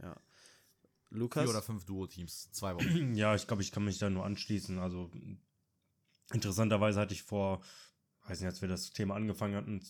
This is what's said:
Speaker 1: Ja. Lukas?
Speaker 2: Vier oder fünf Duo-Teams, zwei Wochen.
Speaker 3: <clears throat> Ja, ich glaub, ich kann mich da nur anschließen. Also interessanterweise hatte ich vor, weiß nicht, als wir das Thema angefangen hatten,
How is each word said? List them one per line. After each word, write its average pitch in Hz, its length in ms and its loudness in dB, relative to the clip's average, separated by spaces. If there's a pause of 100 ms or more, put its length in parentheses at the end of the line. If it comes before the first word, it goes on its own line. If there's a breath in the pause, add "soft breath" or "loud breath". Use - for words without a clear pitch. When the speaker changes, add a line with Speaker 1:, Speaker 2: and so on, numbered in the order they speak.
Speaker 1:
Ja. - 180 -12 (960 loud breath)
Lukas? 120 280 2
Speaker 2:
Vier 120 80 4
oder 107 100 2
fünf 101 240 -6
Duo-Teams, 92 680 -6
zwei 95 200 -2
Wochen. 143 400 2
Speaker 3:
<clears throat> - 20 2
Ja, 107 200 6
ich 98 100 2
glaub, 107 140 0
ich 98 120 0
kann 104 140 0
mich 95 140 0
da 104 100 2
nur 95 160 0
anschließen. 98 540 -2
Also 90 320 -4 (1200)
interessanterweise 104 680 4
hatte 101 140 2
ich 95 80 -8
vor, 98 400 0 (680 loud breath)
weiß 87 120 -6
nicht, 92 80 -2
als 90 160 -6
wir 95 40 0
das 90 260 -4
Thema 98 200 0
angefangen 104 400 0
hatten, 101 260 -4 (100)